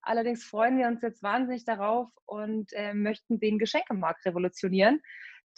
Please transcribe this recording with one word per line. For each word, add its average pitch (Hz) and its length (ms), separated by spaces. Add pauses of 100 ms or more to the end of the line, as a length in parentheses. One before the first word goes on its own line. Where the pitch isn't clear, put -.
Allerdings 233 420
freuen 233 320
wir 254 120
uns 233 120
jetzt 226 220
wahnsinnig 240 420
darauf 226 460 (160)
und, 214 480
äh, 208 180
möchten 208 480
den 214 180
Geschenkemarkt 208 680
revolutionieren. 190 720 (580)